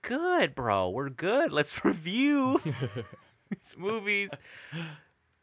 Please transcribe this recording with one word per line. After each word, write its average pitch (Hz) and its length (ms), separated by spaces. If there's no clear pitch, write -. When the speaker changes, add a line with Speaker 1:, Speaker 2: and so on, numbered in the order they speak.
Speaker 1:
Good, 330 520
bro. 98 360
We're 135 180
good. 220 420
Let's - 340
<laughs> - 0
review 254 760
Speaker 2:
<laughs> - 880
Speaker 1:
these - 280
movies. 202 520